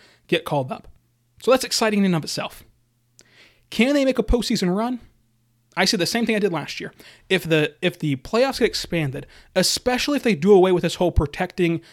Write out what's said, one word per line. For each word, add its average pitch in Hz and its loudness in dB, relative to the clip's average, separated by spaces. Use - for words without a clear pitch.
get 165 -2
called 135 -4
up. - -14
So 233 0
that's 254 4
exciting 214 0
in 196 4
and 175 2
of 151 -4
itself. - -10
Can 262 2
they 277 2
make 262 0
a 226 -2
postseason 208 -2
run? 233 -4
I 180 0
said 196 0
the 165 0
same 233 -2
thing 226 0
I 202 -2
did 190 0
last 147 -8
year. - -12
If 185 0
the, 156 2
if 180 -2
the 143 -2
playoffs 247 -2
get 233 4
expanded, 143 -6
especially 247 0
if 262 -4
they 214 2
do 185 4
away 185 8
with 175 2
this 165 -4
whole 175 2
protecting 170 0